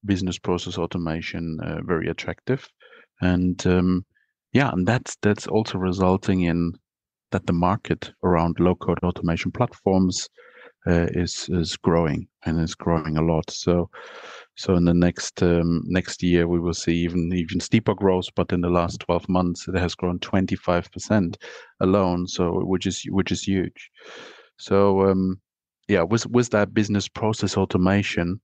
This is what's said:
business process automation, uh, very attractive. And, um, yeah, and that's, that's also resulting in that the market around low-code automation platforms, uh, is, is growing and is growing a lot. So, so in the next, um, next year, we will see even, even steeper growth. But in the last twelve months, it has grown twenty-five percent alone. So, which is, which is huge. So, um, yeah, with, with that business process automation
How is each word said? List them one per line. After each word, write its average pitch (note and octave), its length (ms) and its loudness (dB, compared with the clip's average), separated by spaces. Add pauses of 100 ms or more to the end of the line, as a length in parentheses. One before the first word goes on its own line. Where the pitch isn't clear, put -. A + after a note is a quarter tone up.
business F#2 340 -2
process F2+ 400 -4
automation, E2 800 -6
uh, E2 220 -6
very E2 260 -2
attractive. - 600 -6 (520)
And, F2+ 460 0
um, F2+ 400 2 (460)
yeah, C3+ 180 2
and F2+ 160 0
that's, A#2+ 360 -2
that's G#2 260 0
also G#2+ 300 -2
resulting F#2 640 2
in E2+ 300 0 (580)
that - 160 -2
the - 60 0
market F2+ 600 0 (100)
around E2+ 380 2
low-code F2+ 420 2
automation F2 480 -2
platforms, F#2+ 760 0 (580)
uh, E2+ 240 4
is, - 380 -4
is E2+ 300 -2
growing E2+ 500 0 (160)
and E2 160 -2
is D#2+ 160 -4
growing D#2+ 400 -2
a D#2 60 0
lot. D#2+ 280 0
So, F2 400 -2 (640)
so - 220 -2
in F2 80 4
the E2+ 100 4
next, - 480 0
um, E2+ 440 2
next F2+ 360 -4
year, F2 240 4
we E2+ 140 0
will E2+ 140 -2
see E2+ 240 -2
even, E2+ 340 -2
even F2+ 260 -2
steeper - 360 2
growth. F#2 320 2 (100)
But F2+ 160 0
in F2+ 80 0
the F2 80 0
last E2+ 320 0
twelve F2 280 -2
months, F2+ 380 0
it F#2+ 80 -6
has F2 220 0
grown F2+ 240 -2
twenty-five F2+ 720 -2
percent G2 460 -2 (420)
alone. F#2 480 2
So, F2 240 -2 (120)
which F#2 220 -2
is, - 220 -4
which F#2 240 0
is F#2 100 -4
huge. F#2+ 480 -4 (680)
So, G2 500 4
um, F#2+ 320 0 (480)
yeah, F#2+ 140 4
with, G#2+ 240 0
with A#2+ 240 2
that G2 240 2
business G#2 340 0
process - 480 -2
automation F#2+ 880 0